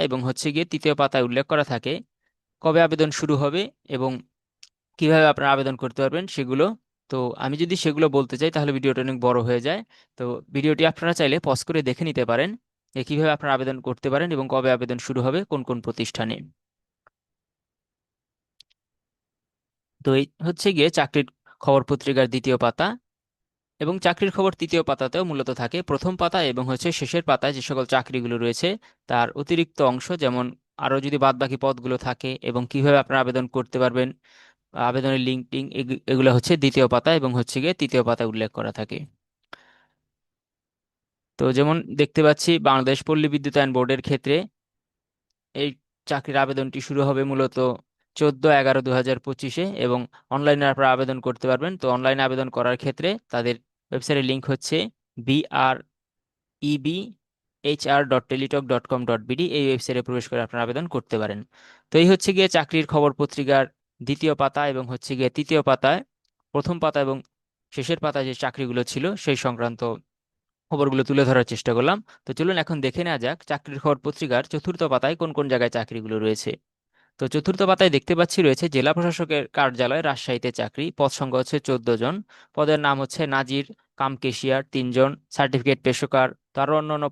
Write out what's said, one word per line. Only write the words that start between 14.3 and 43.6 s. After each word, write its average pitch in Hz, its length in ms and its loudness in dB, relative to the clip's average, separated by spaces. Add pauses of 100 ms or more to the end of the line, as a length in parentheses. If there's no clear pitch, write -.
এবং 135 160 -2
কবে 131 240 0
আবেদন 123 280 -2
শুরু 127 220 -6
হবে 131 240 0
কোন 143 180 -6
কোন 123 180 -6
প্রতিষ্ঠানে। 113 540 -6 (3750)
তো - 140 0
এই 139 100 2 (160)
হচ্ছে 165 320 -2
গিয়ে 156 160 4
চাকরির 143 380 0 (340)
খবর 139 220 4
পত্রিকার 131 460 2
দ্বিতীয় 127 280 0
পাতা। 123 300 0 (960)
এবং 156 180 -2
চাকরির 185 340 0
খবর 190 200 2
তৃতীয় 165 300 0
পাতাতেও 139 420 -2
মূলত 139 320 -4
থাকে। 123 260 -4
প্রথম 180 320 -2
পাতা 170 300 0
এবং 127 200 -2
হচ্ছে 131 260 -2
শেষের 165 340 -2
পাতায় 139 300 2
যে 131 60 -8
সকল - 240 -4
চাকরিগুলো 123 520 -2
রয়েছে 117 320 -2 (400)
তার 117 240 2
অতিরিক্ত 165 480 -2
অংশ, 127 260 2 (120)
যেমন 123 260 0 (320)
আরো 135 240 0
যদি 139 160 -2
বাদবাকি 131 400 2
পদগুলো 127 400 -2
থাকে 127 340 -6 (100)
এবং 120 280 -4
কিভাবে 143 300 4
আপনারা 135 220 0
আবেদন 127 260 0
করতে 131 320 -4
পারবেন, 127 280 2 (640)
আবেদনের 131 480 0
লিংক 127 280 -2
টিং 135 140 -6 (100)
এগু-, 127 340 -6
এগুলো 131 260 6
হচ্ছে 123 240 4
দ্বিতীয় 135 300 4
পাতা 123 280 2
এবং 135 180 0
হচ্ছে 123 260 -2
গিয়ে 160 160 0
তৃতীয় 127 280 0
পাতায় 117 280 0
উল্লেখ 110 200 -4
করা 110 200 -6
থাকে। - 260 -10 (2500)
তো 135 120 0
যেমন 147 240 2 (200)
দেখতে 147 280 2
পাচ্ছি 151 360 4
বাংলাদেশ 135 440 4
পল্লী 151 260 0
বিদ্যুতায়ন 143 440 0